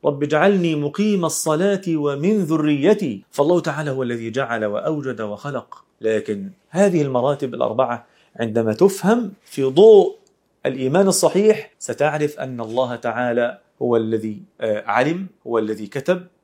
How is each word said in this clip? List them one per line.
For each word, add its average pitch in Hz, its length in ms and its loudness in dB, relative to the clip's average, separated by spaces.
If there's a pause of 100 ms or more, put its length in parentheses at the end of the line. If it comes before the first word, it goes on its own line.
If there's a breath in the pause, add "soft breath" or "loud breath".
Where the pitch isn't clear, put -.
"رب 143 180 0
اجعلني 165 520 2
مقيم 175 500 0
الصلاة 180 600 -2
ومن 160 560 0
ذريتي". 151 880 0
فالله 165 280 2
تعالى 151 320 -6
هو 131 120 -4
الذي 117 280 -6
جعل 117 340 -4
وأوجد 127 560 -4
وخلق. 110 640 -10 (180)
لكن 107 480 -2 (200)
هذه 180 320 2
المراتب 135 520 -2
الأربعة 120 520 -2 (340 soft breath)
عندما 113 340 0
تفهم 196 580 2 (120)
في - 200 -6
ضوء 190 520 8 (500)
الإيمان 135 420 2
الصحيح، 196 720 2
ستعرف 147 600 -4
أن 131 220 -8
الله 120 340 -4
تعالى 120 640 -2 (240)
هو 120 160 2
الذي، 110 440 -4 (200)
آه، 107 260 -4
علم، 147 400 0 (200)
هو 117 100 0
الذي 107 300 -4
كتب 180 400 -4 (160)